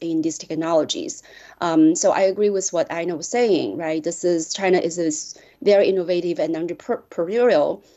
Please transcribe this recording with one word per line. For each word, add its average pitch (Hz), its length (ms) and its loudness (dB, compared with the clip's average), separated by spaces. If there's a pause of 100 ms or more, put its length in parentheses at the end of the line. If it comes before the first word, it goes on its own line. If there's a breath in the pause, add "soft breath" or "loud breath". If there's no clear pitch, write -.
in 165 220 -2
these 160 160 -4
technologies. 160 840 -2 (380 loud breath)
Um, 165 340 4
so 180 180 2
I 196 100 2
agree 196 260 2
with 196 240 -2
what 165 180 -2
Aina 170 240 -4
was 156 140 -8
saying, 175 480 0
right? 160 260 -4
This 170 220 -4
is, 170 300 -2
China 185 240 2
is 170 200 -4
a 170 100 -2
s-, - 280 -6 (240 loud breath)
very 202 260 4
innovative 175 520 -2
and 160 180 -2
entrepreneurial, 175 1300 0 (140 soft breath)